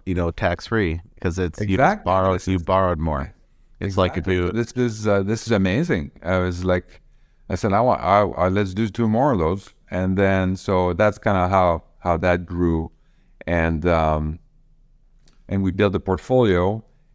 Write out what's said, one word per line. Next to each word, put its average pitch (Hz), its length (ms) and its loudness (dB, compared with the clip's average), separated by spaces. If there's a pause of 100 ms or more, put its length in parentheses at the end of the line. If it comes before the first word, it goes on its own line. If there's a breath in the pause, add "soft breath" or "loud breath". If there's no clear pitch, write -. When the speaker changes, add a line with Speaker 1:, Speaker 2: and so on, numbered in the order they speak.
Speaker 1:
you 95 80 -4
know, 87 180 -2
tax-free 87 720 -2 (200)
'cause 90 180 -2
it's, 87 200 -4
you 107 60 -4
just 98 140 2
Speaker 2:
Exactly. 190 260 2
Speaker 1:
borrow, 95 400 2
you 95 140 0
borrowed 92 400 0
more. 76 340 -4 (460)
It's 95 180 -6
like 92 140 2
if 92 160 -6
Speaker 2:
Exactly. 92 80 2
Speaker 1:
you 87 160 -2
Speaker 2:
This 113 220 -4
is, 113 340 -4
uh, 101 160 2
this 107 240 -4
is 113 40 -2
amazing. 98 600 0 (100)
I 92 160 0
was 90 260 -2
like, 90 380 -2 (480)
I - 60 -4
said, 98 180 0
"I 104 80 4
want, 120 200 2
I, 98 200 4
I, 90 280 0
let's 95 260 -2
do 113 120 0
two 113 220 -2
more 123 240 2
of 101 60 0
those." 85 340 -2 (160)
And 92 280 -2
then, 95 380 2
so 92 380 0
that's 104 240 0
kinda 92 320 0
how, 90 340 2 (160)
how 85 180 0
that 90 280 0
grew. 85 460 0 (560)
And, 82 400 0
um, 78 520 0 (1080)
and 98 140 -2
we 95 80 0
built 98 240 2
a 92 40 -2
portfolio. 98 840 2 (320)